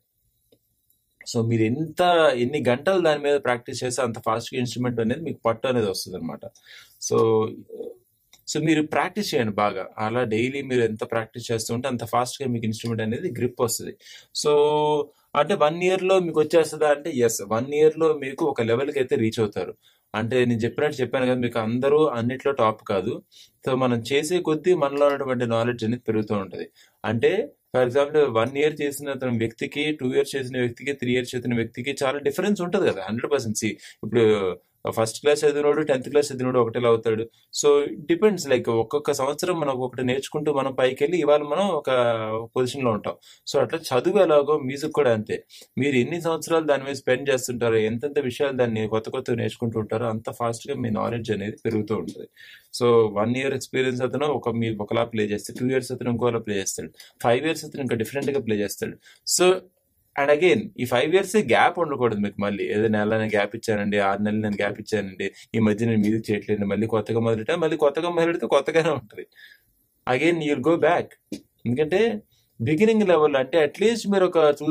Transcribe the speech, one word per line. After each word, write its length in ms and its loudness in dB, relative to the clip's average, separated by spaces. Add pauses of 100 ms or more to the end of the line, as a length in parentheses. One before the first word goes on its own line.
(1200)
So, 220 -6
మీరు 220 2
ఎంత, 360 -2 (360)
ఎన్ని 260 0
గంటలు 380 2
దాని 200 2
మీద 200 2
practice 380 -4
చేస్తే 220 -4
అంత 200 -2
ఫాస్ట్‌గా 360 -4
instrument 420 -4
అనేది 220 -2
మీకు 200 -10
పట్టు 260 -2
అనేది 220 0
వస్తదనమాట. 540 -8 (580)
So, 160 -2 (1300)
so 120 -4
మీరు 280 2
practice 420 -4
చేయండి 260 0
బాగా. 280 0 (140)
అలా 280 -2
daily 380 -2
మీరు 200 0
ఎంత 240 -2
practice 380 -6
చేస్తూ 280 -4
ఉంటే 140 -4
అంత 180 -4
ఫాస్ట్‌గా 440 -2
మీకు 160 -4
instrument 380 -4
అనేది 300 -4
grip 280 -4
వస్తది. 320 -4 (420)
So, 160 0 (840)
అంటే 220 2
వన్ 240 2
ఇయర్‌లో 400 2
మీకు 180 0
వచ్చేస్తదా 520 4
అంటే 240 0
yes, 200 2 (140)
One 240 0
ఇయర్‌లో 360 4 (100)
మీకు 260 -4
ఒక 180 0
లెవెల్‌కి 360 0
అయితే 180 0
reach 220 0
అవుతారు. 340 -4 (400)
అంటే 260 -2
నేను 220 2
చెప్పినట్టు 360 -2
చెప్పాను 280 -2
కదా, 140 0
మీకు 200 -2
అందరూ 400 2 (120)
అన్నిట్లో 420 -2
టాప్ 320 2
కాదు. 280 -2 (480)
So, 160 -2
మనం 260 2
చేసే 380 0
కొద్దీ 360 2
మనలో 300 2
ఉన్నటువంటి 400 0
నాలెడ్జ్ 360 0
అనేది 220 -2
పెరుగుతూ 320 -2
ఉంటది. 300 -8 (360)
అంటే 280 0 (380)
for 120 2
example 360 2 (160)
one 220 0
year 200 0
చేసిన 380 -6
అతని 240 -2
వ్యక్తికి, 460 -4 (120)
two 140 -4
years 240 0
చేసిన 260 -6
వ్యక్తికి, 360 -4
three 160 -4
years 200 -2
చేసిన 240 -4
వ్యక్తికి 420 -4
చాలా 260 -2
difference 380 0
ఉంటది 260 0
కదా, 160 -2
hundred 280 -4
percent. 260 -2
See, 140 -2 (260)
ఇప్పుడు 280 2 (600)
ఫస్ట్ 340 -2
క్లాస్ 220 2
చదివినోడు, 420 2
టెన్త్ 240 -2
క్లాస్ 200 2
చదివినోడు 320 0
ఒకటేలా 300 0
అవుతాడు. 340 2 (260)
So, 180 0 (160)
it 220 -8
depends. 400 2
Like, 260 0
ఒక్కొక్క 420 0
సంవత్సరం 440 -2
మనం 160 -2
ఒక్కొక్కటి 300 -4
నేర్చుకుంటూ 500 -2
మనం 200 0
పైకెళ్ళి 460 2
ఇవాళ 240 4
మనం 280 0
ఒక 180 -2 (600)
పొజిషన్‌లో 420 0
ఉంటాం. 240 -4 (320)
So, 120 -4
అట్లా 260 0
చదువు 340 2
ఎలాగో 420 6
music 320 -6
కూడా 200 4
అంతే. 220 -2 (420)
మీరు 200 2
ఎన్ని 240 0
సంవత్సరాలు 440 0
దాని 180 2
మీద 120 -6
spend 320 0
చేస్తుంటారో, 540 0
ఎంతెంత 400 -2
విషయాలు 360 -2
దాన్ని 300 2
కొత్త 220 -2
కొత్తవి 280 -2
నేర్చుకుంటూ 420 -4
ఉంటారో 300 -2
అంత 240 -6
ఫాస్ట్‌గా 440 -4
మీ 140 -2
నాలెడ్జ్ 400 -4
అనేది 300 -4
పెరుగుతూ 360 -2
ఉంటది. 300 -10 (460)
So, 140 2 (260)
one 220 0
year 200 -2
experience 460 -2
అతను 300 -2
ఒక, 240 -2
మీ 140 0 (100)
ఒకలా 260 0
play 200 -2
చేస్తే, 280 -6
Two 140 -4
years 240 -2
అతను 200 -4
ఇంకోలా 300 0
play 160 -4
చేస్తాడు, 340 -6 (300)
Five 220 2
years 220 -2
అతను 180 -10
ఇంకా 140 -2
డిఫరెంట్‌గా 440 -4
play 160 -2
చేస్తాడు. 400 -6 (300)
So, 180 2 (720)
and 140 0
again 300 4 (140)
ఈ 120 -6
five 260 0
years 240 2 (100)
gap 340 4
ఉండకూడదు 420 0
మీకు. 180 -4
మళ్ళీ 280 -2
ఏదో 200 0
నెల 240 0
నేను 200 0
gap 240 0
ఇచ్చానండి, 440 -2
ఆరు 220 0
నెలలు 200 -2
నేను 160 -4
gap 220 -4
ఇచ్చానండి, 480 -4 (220)
ఈ 100 -2
మధ్య 260 2
నేను 160 2
music 240 0
చేయట్లేదు, 400 -2
మళ్ళీ 220 -2
కొత్తగా 340 -2
మొదలెట్టా, 360 -2
మళ్ళీ 200 0
కొత్తగా 320 0
మొదలెడితే 380 0
కొత్తగానే 440 2
ఉంటది. 320 -8 (840)
Again 300 2
you 140 -2
will 120 -2
go 140 4
back. 300 2 (520)
ఎందుకంటే 400 0 (600)
beginning 460 2
level 300 4
అంటే 260 0
at 160 0
least 300 2
మీరు 180 4
ఒక 140 2 (120)
టూ, 200 -2